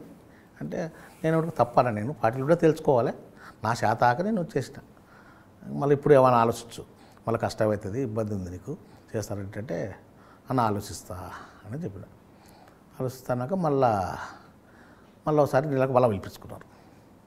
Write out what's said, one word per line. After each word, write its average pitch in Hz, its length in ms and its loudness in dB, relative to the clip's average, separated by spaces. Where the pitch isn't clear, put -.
అంటే 165 300 -8
నేను 160 160 2
ఒకటి 160 200 -2
తప్పనా, 123 300 2
నేను 107 240 -4
పార్టీ 117 260 0
నుండే 143 160 4
తేల్చుకోవాలి, 151 580 2
నా 110 100 0
శాత 113 300 0
ఆక 123 180 4
నేను 202 200 -2
వచ్చేసిన, 147 340 -6
మళ్ళీ 143 280 2
ఇప్పుడు 147 180 4
ఏమైనా 127 240 8
ఆలోచించు, - 460 0
మళ్ళీ 113 120 0
కష్టం 110 260 -2
అవుతుంది, 104 360 -2
ఇబ్బంది 110 320 -6
ఉంది 92 160 -8
నీకు, 90 280 -12
చేస్తారంటే, 104 800 -8
"అన్న 131 120 2
ఆలోచిస్తా" 92 680 -4
అని 127 180 -10
చెప్పిన. 127 200 -12
ఆలోచిస్తానాక 127 540 -4
మళ్ళా, 131 640 2
మళ్ళీ 151 160 4
ఒకసారి 135 240 2
నీళ్ళకి 135 240 0
మళ్ళీ 123 180 4
పిలిపించుకున్నారు. - 720 -10